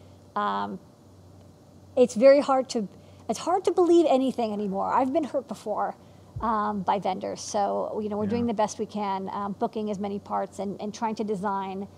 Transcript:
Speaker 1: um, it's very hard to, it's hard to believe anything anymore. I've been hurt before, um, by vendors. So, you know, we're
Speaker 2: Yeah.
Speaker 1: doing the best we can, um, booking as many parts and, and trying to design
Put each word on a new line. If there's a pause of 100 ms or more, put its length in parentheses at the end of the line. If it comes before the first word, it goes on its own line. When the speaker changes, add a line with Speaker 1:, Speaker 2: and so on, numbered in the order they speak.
(360)
Speaker 1:
um, (1160)
it's
very
hard
to, (420)
it's
hard
to
believe
anything
anymore.
I've
been
hurt
before, (440)
um,
by
vendors.
So,
you
know,
we're
Speaker 2:
Yeah.
Speaker 1:
doing
the
best
we
can,
um,
booking
as
many
parts
and,
and
trying
to
design